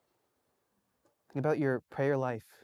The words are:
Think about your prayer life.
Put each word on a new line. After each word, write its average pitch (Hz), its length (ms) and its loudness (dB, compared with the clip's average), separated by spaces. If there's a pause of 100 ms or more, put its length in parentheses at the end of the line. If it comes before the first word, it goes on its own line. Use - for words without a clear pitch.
(1300)
Think 135 100 -2
about 151 160 2
your 135 300 0
prayer 139 260 0
life. 127 300 -4 (180)